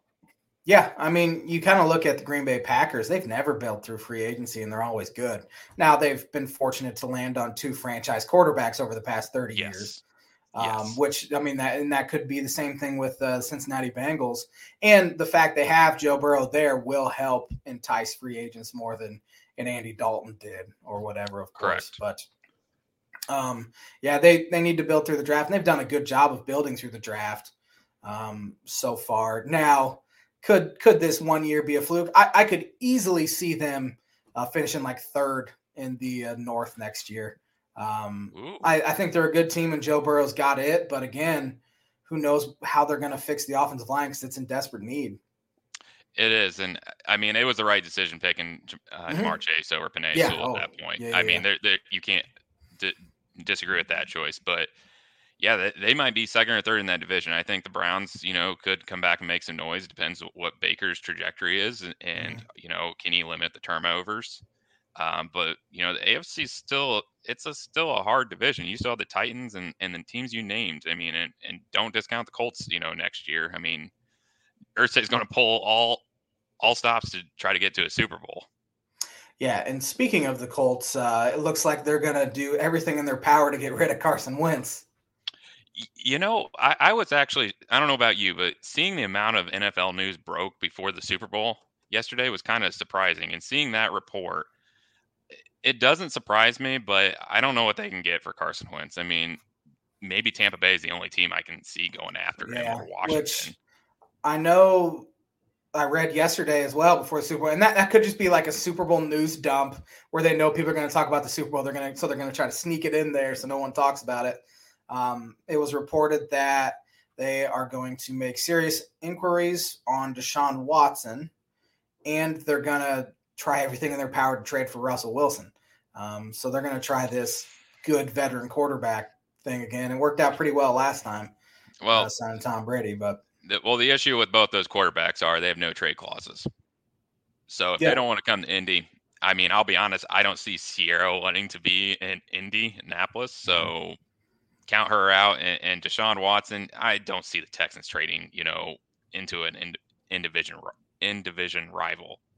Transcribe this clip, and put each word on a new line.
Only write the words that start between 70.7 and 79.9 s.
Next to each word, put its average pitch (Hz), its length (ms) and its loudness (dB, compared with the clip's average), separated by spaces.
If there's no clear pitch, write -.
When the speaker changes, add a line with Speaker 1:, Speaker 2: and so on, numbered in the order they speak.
Speaker 2:
I 82 40 -2
mean, 82 200 -6
and, 82 180 -4
and 90 120 -12
don't 104 220 -2
discount 113 320 -4
the - 60 -20
Colts, - 360 -8
you 87 120 -4
know, 82 120 -6
next 85 340 -8
year. 80 280 -4
I 85 40 -8
mean, 80 320 -8
Irsay's 117 300 2
gonna 120 180 0
pull 113 380 2
all, 117 380 2
all 117 140 6
stops 117 360 0
to 92 120 -10
try 98 160 0
to 92 60 2
get 95 160 0
to 90 100 0
a 78 60 -6
Super 98 280 -2
Bowl. - 280 -14
Speaker 1:
Yeah, 120 260 0
and 135 160 -6
speaking 202 440 0